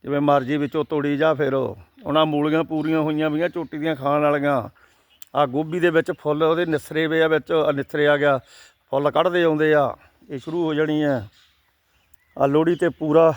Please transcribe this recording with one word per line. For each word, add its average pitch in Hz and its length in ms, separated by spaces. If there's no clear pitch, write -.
ਜਿਵੇਂ 143 160
ਮਰਜ਼ੀ 143 360
ਵਿੱਚੋਂ 147 280
ਤੋੜੀ 143 320
ਜਾ। 156 180
ਫਿਰ 135 200
ਉਹਨਾਂ 147 720
ਮੂਲੀਆਂ 151 380
ਪੂਰੀਆਂ 156 360
ਹੋਈਆਂ 151 300
ਵੀਆਂ 160 180
ਚੋਟੀ 165 300
ਦੀਆਂ 160 180
ਖਾਣ 143 240
ਵਾਲੀਆਂ। 143 480
ਆਹ 143 120
ਗੋਭੀ 156 340
ਦੇ 175 100
ਵਿੱਚ 165 280
ਫੁੱਲ 151 240
ਉਹਦੇ 165 240
ਨਿਸਰੇ 156 400
ਵੇ 160 160
ਆ 160 60
ਵਿੱਚ, 156 240
ਆਹ 156 200
ਨਿਸਰੇ 147 340
ਆ 147 100
ਗਿਆ, 143 220
ਫੁੱਲ 143 200
ਕੱਢਦੇ 175 320
ਆਉਂਦੇ 156 320
ਆ, 139 220
ਇਹ 139 80
ਸ਼ੁਰੂ 160 260
ਹੋ 160 100
ਜਾਣੀ 151 280
ਆ। 143 120
ਆਹ 139 120
ਲੋਹੜੀ 160 260
'ਤੇ 170 140
ਪੂਰਾ 160 480